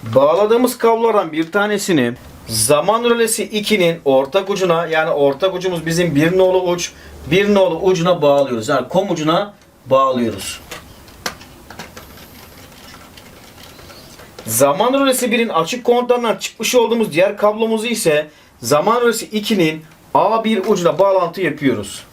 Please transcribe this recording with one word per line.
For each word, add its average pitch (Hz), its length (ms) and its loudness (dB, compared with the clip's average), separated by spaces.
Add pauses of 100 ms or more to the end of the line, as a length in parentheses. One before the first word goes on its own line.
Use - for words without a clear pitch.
(140)
Bağladığımız 208 640 2
kablolardan 226 540 0
bir 160 200 -4
tanesini 196 600 0 (340)
zaman 147 560 0
rölesi 233 400 0
ikinin 202 600 0
ortak 143 460 0
ucuna, 175 360 0
yani 160 240 0
ortak 143 440 0
ucumuz 175 320 -6
bizim 165 280 -2
bir 165 240 2
nolu 185 320 2
uç, 175 220 -6 (380)
bir 202 240 2
nolu 175 260 2
ucuna 165 420 0
bağlıyoruz. 135 460 2
Yani 127 200 -2
kom 196 220 0
ucuna 170 440 -2 (320)
bağlıyoruz. 123 720 -2 (3750)
Zaman 143 460 0
rölesi 262 380 0
birin 233 180 0
açık 220 360 -4
kontağından 240 520 0
çıkmış - 380 -8
olduğumuz 233 380 2
diğer 190 240 2
kablomuzu 220 500 0
ise 151 440 0 (320)
zaman 156 380 2
rölesi 233 260 0
ikinin 185 580 -2 (300)
A 214 300 2
bir 220 220 0
ucuna 175 320 0
bağlantı 190 420 2
yapıyoruz. 135 720 -4